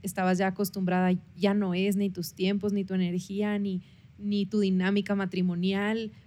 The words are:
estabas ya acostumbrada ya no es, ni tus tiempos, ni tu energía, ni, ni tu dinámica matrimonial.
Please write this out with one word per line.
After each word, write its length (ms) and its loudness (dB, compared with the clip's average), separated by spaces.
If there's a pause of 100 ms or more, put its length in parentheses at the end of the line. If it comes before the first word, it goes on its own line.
estabas 340 0
ya 100 2
acostumbrada 640 0 (240)
ya 180 2
no 200 0
es, 220 0
ni 140 0
tus 240 -8
tiempos, 400 0
ni 100 0
tu 100 -6
energía, 640 -2
ni, 220 -2 (360)
ni 280 -2
tu 140 0
dinámica 560 2
matrimonial. 960 0 (160)